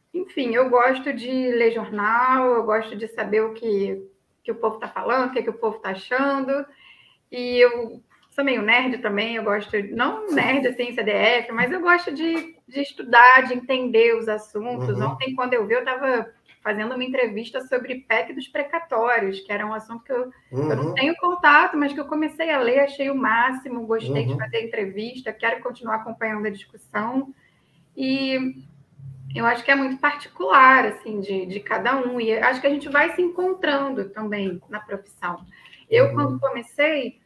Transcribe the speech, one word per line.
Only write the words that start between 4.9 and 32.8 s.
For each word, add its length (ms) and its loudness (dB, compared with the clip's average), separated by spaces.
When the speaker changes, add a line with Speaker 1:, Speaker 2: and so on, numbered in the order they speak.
Speaker 1:
o 40 -10
que, 100 -2
que 60 -6
o 100 -6
povo 180 -2
tá 140 -8
achando. 760 -2
E 280 -2
eu 420 4
sou 120 -2
meio 200 0
nerd 340 2
também, 380 -2
eu 80 -4
gosto, 280 -2
não 420 -2
nerd 340 2
assim, 240 -4
C 120 -4
D 80 0
F, 400 2
mas 200 0
eu 80 -4
gosto 320 2
de, 460 -4
de 140 -6
estudar, 640 6
de 80 -4
entender 640 2
os 120 -4
assuntos. 680 -4
Speaker 2:
Uhum. 140 0
Speaker 1:
Ontem, 240 -6
quando 180 -2
eu 140 2
vi, 80 2
eu 100 0
tava 440 0
fazendo 340 -4
uma 80 -4
entrevista 580 -2
sobre 480 -4
pec 240 -2
dos 140 -12
precatórios, 920 -2
que 140 -10
era 120 -4
um 80 -6
assunto 300 -12
que 80 -10
eu, 200 -4
eu 240 -2
não 120 -2
Speaker 2:
Uhum. 80 -4
Speaker 1:
tenho 200 0
contato, 640 4
mas 160 0
que 60 -8
eu 60 -6
comecei 440 -2
a 80 2
ler, 220 2
achei 300 0
o 60 -2
máximo, 720 -2
gostei 400 -2
de 80 -2
Speaker 2:
Uhum. 60 -2
Speaker 1:
fazer 180 -6
a 60 -2
entrevista, 680 -8
quero 300 -4
continuar 360 -6
acompanhando 500 -6
a 20 -4
discussão. 840 -6
E 680 -2
eu 120 -2
acho 180 2
que 80 4
é 40 6
muito 220 0
particular, 880 6
assim, 360 -6
de, 240 -4
de 160 -8
cada 340 -2
um. 240 -2
E 140 0
acho 260 0
que 80 2
a 40 2
gente 180 -4